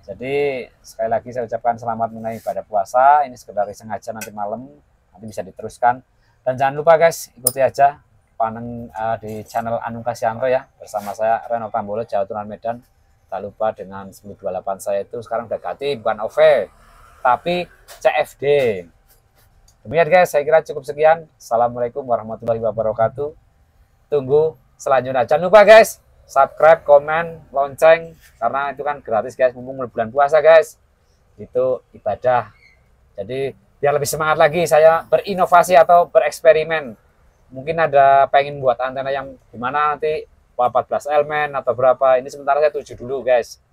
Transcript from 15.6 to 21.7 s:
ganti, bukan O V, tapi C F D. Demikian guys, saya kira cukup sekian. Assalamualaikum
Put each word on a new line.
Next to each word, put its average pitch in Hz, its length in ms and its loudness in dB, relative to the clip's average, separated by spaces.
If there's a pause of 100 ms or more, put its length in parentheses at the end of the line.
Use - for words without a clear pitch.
ganti, 135 400 -8
bukan 110 240 -4
O 110 80 -10
V, 147 320 4 (560)
tapi 170 480 -2 (320)
C - 80 -20
F - 320 -4
D. - 40 -8 (1400)
Demikian 156 240 0
guys, 180 240 4
saya 147 80 2
kira 156 240 2
cukup 147 240 -12
sekian. 156 480 2
Assalamualaikum 120 720 -2